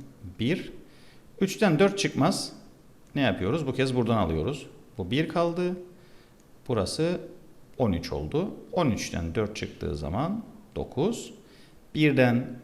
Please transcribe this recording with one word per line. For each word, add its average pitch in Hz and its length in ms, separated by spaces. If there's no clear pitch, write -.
bir. 127 320
Üçten 190 380
dört 196 200
çıkmaz. - 540
Ne 143 60
yapıyoruz? 120 460
Bu 127 80
kez 131 220
buradan 117 200
alıyoruz. 90 500
Bu 90 120
bir 147 180
kaldı. 180 480
Burası 156 520
on 107 140
üç 80 200
oldu. 143 420
On 165 180
üçten 85 440
dört 107 220
çıktığı - 400
zaman 127 480
dokuz. - 580
Birden 127 680